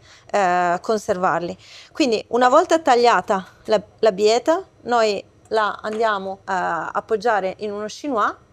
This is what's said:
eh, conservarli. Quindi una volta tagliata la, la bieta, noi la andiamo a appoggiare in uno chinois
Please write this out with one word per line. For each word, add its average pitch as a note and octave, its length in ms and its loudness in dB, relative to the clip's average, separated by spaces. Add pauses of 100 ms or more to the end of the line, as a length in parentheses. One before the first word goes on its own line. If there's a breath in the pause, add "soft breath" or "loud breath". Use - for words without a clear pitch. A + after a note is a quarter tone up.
(320 loud breath)
eh, F3+ 500 2
conservarli. F3+ 760 -2 (360 loud breath)
Quindi A#3 380 0
una B3 180 2
volta D#4+ 320 4
tagliata A#3+ 680 2 (200)
la, G#3+ 140 0 (200)
la A3+ 100 4
bieta, A3 500 2 (220)
noi A3 420 0 (240)
la G#3 320 0
andiamo G#3 680 -4
a F3+ 460 -4
appoggiare G3+ 680 -2
in G#3 120 -8
uno G#3 160 -8
chinois B3 480 -4 (180)